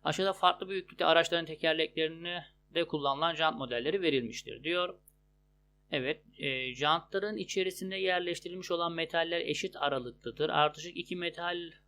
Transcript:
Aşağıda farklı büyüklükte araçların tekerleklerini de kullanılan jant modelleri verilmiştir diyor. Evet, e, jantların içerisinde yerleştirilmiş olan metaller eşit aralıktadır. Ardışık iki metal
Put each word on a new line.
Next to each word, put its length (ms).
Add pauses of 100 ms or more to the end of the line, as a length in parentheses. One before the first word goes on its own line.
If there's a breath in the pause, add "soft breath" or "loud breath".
Aşağıda 300
farklı 360
büyüklükte 360
araçların 400
tekerleklerini 960 (300)
de 140
kullanılan 480
jant 220
modelleri 440
verilmiştir 640
diyor. 360 (920)
Evet, 320 (140)
e, 380
jantların 640
içerisinde 580
yerleştirilmiş 760
olan 220
metaller 480
eşit 340
aralıktadır. 760
Ardışık 480
iki 180
metal 560 (160)